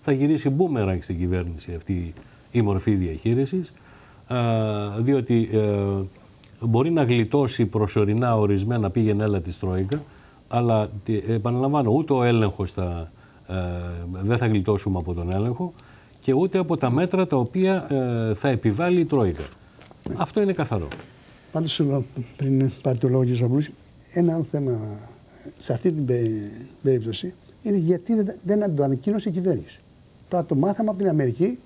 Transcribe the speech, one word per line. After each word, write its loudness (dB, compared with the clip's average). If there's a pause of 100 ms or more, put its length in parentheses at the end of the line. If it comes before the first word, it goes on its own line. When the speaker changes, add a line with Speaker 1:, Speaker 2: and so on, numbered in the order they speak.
Speaker 1:
Θα 0
γυρίσει 2
μπούμεραγκ 2
στην -6
κυβέρνηση -4
αυτή -4 (400)
η 2
μορφή 2
διαχείρισης, -2 (540)
α, -4 (600)
διότι, 2
ε, 2 (840)
μπορεί 2
να 2
γλιτώσει 2
προσωρινά 2
ορισμένα 2
πήγαινε 2
έλα 0
της -10
Τρόικα, -2 (460)
αλλά, 2 (160)
τι, -2
επαναλαμβάνω, 0
ούτε 2
ο 2
έλεγχος 2
θα, -6 (380)
ε, -8 (680)
δεν 0
θα 0
γλιτώσουμε 0
από -4
τον -4
έλεγχο -2 (480)
και 0
ούτε 2
από 0
τα 0
μέτρα 2
τα 0
οποία, 0 (440)
ε, 0
θα -2
επιβάλλει 2
η 2
Τρόικα. 0 (720)
Αυτό -2
είναι 2
καθαρό. -2 (640)
Speaker 2:
Πάντως, -2
ε, 2 (340)
πριν 2 (120)
πάρει 0
το 2
λόγο 4
ο 2
κ. 0
Ζαμπρούς, 0 (420)
ένα 2
άλλο -2
θέμα -2 (800)
σε -6
αυτή 0
την -2
πε-, -2 (320)
περίπτωση -2 (280)
είναι 0
γιατί 0
δεν, 0 (100)
δεν 0
το 2
ανακοίνωσε 0
η -4
κυβέρνηση. -2 (500)
Τώρα -2
το -2
μάθαμε 0
από -4
την 0
Αμερική 0